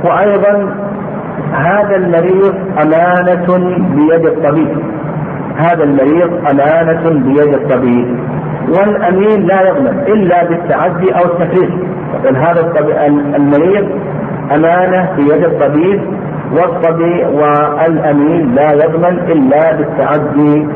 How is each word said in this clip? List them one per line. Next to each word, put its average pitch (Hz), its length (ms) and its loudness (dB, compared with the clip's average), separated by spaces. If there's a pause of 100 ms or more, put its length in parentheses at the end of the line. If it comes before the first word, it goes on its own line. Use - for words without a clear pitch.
وأيضًا 196 720 0 (760)
هذا 196 420 0
المريض 185 580 2 (280)
أمانة 180 920 0 (200)
بيد 160 300 2
الطبيب، 151 520 0 (800)
هذا 160 260 0
المريض 147 480 2 (200)
أمانة 160 580 2
بيد 143 440 2
الطبيب، 123 680 0 (500)
والأمين 196 760 2
لا 190 220 2
يضمن 196 380 -2
إلا 180 380 2
بالتعدي 170 720 -2
أو 175 100 2
التفريط. 175 440 0 (440)
يقول: 262 240 0
"هذا 165 220 2
الطبي-، 151 460 0
ال-، 143 300 0
المريض 147 540 2 (680)
أمانة 180 640 2
بيد 147 260 2
الطبيب، 156 580 0 (500)
والطبي-، 170 760 0
والأمين 147 1300 0
لا 147 180 2
يضمن 165 460 2
إلا 151 560 2
بالتعدي 147 1000 0